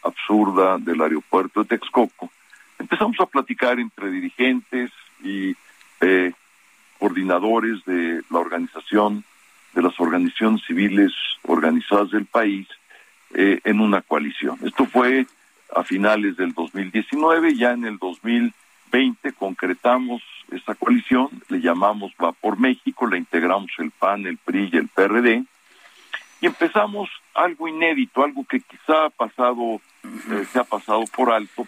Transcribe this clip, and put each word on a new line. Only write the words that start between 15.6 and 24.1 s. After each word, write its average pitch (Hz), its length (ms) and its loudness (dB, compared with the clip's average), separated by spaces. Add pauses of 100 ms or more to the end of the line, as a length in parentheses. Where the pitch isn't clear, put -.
a 85 100 0
finales 101 520 2
del 90 160 -2
dos 82 220 -6
mil 95 160 -6
diecinueve, 156 640 2
ya 120 160 2
en 120 140 -4
el 107 120 -8
dos 87 280 -8
mil 117 280 2 (380)
veinte 127 420 0
concretamos 120 880 -2 (300)
esa - 240 -10
coalición, 123 560 2 (180)
le 92 120 -2
llamamos 95 520 0 (100)
Va 85 100 0
por 104 260 -4
México, 127 480 0
la 92 100 0
integramos 87 640 -2
el 80 140 -6
pan, 98 340 -2